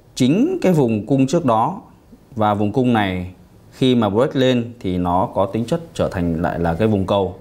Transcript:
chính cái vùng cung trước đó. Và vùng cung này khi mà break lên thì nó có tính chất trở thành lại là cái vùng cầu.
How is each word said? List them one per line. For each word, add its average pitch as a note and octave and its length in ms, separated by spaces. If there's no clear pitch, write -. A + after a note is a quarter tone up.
chính A3+ 480
cái F#3 100
vùng A2+ 340
cung C3+ 200
trước E3+ 180
đó. B2+ 360
Và G#2+ 180
vùng G#2 180
cung B2 200
này F#2 380
khi B2+ 220
mà A2+ 140
break A2+ 280
lên B2 440
thì F2+ 180
nó F2+ 360
có G2 120
tính A2 180
chất E3 160
trở - 140
thành E2+ 340
lại - 160
là E2+ 160
cái G#2+ 140
vùng G2 180
cầu. F#2+ 340